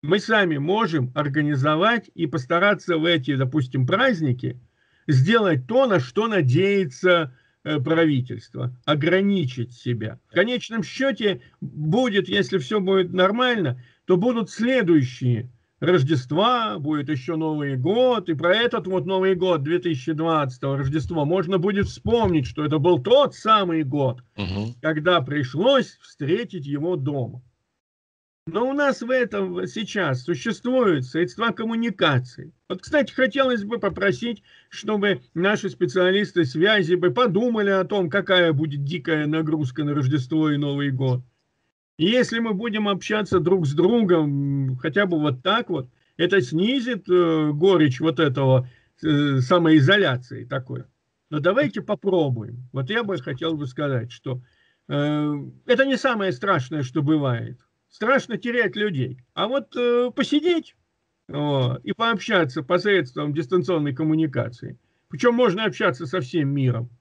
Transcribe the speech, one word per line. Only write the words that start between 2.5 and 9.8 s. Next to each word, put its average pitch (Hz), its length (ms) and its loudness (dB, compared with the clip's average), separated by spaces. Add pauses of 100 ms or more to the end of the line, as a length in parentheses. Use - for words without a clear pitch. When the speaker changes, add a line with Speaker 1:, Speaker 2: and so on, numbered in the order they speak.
Speaker 1:
в 156 80 0
эти, 156 300 0
допустим, 131 520 0
праздники 160 720 0 (480)
сделать 156 600 4
то, 262 200 4
на 190 120 4
что 202 280 -2
надеется, 175 1080 2 (280)
э, 151 160 -2
правительство — 131 960 -2 (100)
ограничить 156 880 0
себя. 110 460 -6 (100)